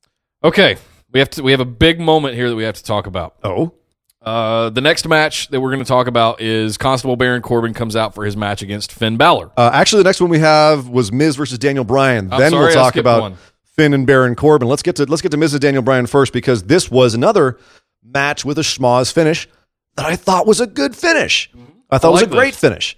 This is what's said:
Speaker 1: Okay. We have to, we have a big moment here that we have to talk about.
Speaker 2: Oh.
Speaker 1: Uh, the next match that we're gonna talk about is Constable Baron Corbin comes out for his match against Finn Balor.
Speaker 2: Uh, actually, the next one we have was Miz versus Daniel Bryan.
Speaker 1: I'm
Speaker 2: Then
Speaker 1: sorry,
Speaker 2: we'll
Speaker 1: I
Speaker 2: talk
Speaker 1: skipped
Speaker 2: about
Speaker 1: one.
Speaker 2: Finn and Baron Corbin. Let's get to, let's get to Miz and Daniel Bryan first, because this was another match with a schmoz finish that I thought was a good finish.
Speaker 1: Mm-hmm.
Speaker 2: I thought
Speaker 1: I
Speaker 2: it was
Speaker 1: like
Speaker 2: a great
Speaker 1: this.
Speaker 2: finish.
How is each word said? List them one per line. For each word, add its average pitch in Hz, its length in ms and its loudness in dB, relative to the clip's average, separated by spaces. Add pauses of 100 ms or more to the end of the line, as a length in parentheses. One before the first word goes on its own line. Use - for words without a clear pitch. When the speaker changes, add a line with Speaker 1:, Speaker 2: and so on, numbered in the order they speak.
(440)
Speaker 1:
Okay. 165 320 2 (360)
We 131 60 2
have 135 120 2
to, 156 120 -10
we 131 80 0
have 135 100 2
a 127 40 -2
big 147 340 0
moment 156 380 0
here 123 120 -4
that 120 80 -4
we 110 60 -6
have 110 140 -6
to - 80 -20
talk 104 240 -4
about. 90 340 -10
Speaker 2:
Oh. 110 300 -4 (480)
Speaker 1:
Uh, 113 500 -4
the 110 100 -4
next 156 260 -2
match 156 420 0
that 135 120 -4
we're 131 100 -4
gonna 135 140 -4
talk 127 240 0
about 117 320 0
is 110 360 -2
Constable 131 400 -2
Baron 123 240 0
Corbin 117 320 -2
comes 110 220 -8
out 110 200 -4
for 104 100 -10
his 104 120 -6
match 101 260 -6
against 101 300 -10
Finn 113 240 -4
Balor. 151 400 2
Speaker 2:
Uh, 120 160 4
actually, 180 300 4
the 180 60 4
next 190 120 0
one 180 80 2
we 160 120 2
have 151 480 2
was 120 240 -2
Miz 139 240 0
versus 127 220 -8
Daniel 139 260 -2
Bryan. 120 480 0
Speaker 1:
I'm 131 80 0
Speaker 2:
Then 147 100 4
Speaker 1:
sorry, 147 140 2
Speaker 2:
we'll 165 80 4
Speaker 1:
I - 20 2
Speaker 2:
talk 127 200 4
Speaker 1:
skipped 120 60 0
Speaker 2:
about 117 220 2
Speaker 1:
one. 95 140 -10 (400)
Speaker 2:
Finn 147 180 4
and 135 120 0
Baron 127 280 4
Corbin. 139 340 2
Let's - 140 -2
get 175 140 -2
to, 143 100 0
let's 151 160 -2
get 185 80 -4
to 147 80 -2
Miz 151 160 0
and 135 80 -2
Daniel 139 200 0
Bryan 123 240 0
first, 139 260 0
because 120 320 -2
this 147 260 0
was 123 240 2
another 143 440 0 (460)
match 139 400 -4
with 143 140 -4
a 160 40 -4
schmoz 123 500 -2
finish 160 360 0 (460)
that 135 100 -8
I 160 120 -4
thought 185 300 0
was 214 140 2
a 247 60 0
good 277 300 -6
finish. - 560 -2
Speaker 1:
Mm-hmm. - 100 -20 (280)
Speaker 2:
I 135 80 2
thought 160 100 4
Speaker 1:
I - 20 6
Speaker 2:
it - 40 4
was 185 80 4
Speaker 1:
like 214 80 0
Speaker 2:
a 135 40 -4
great 262 200 2
Speaker 1:
this. - 60 -18
Speaker 2:
finish. - 380 -2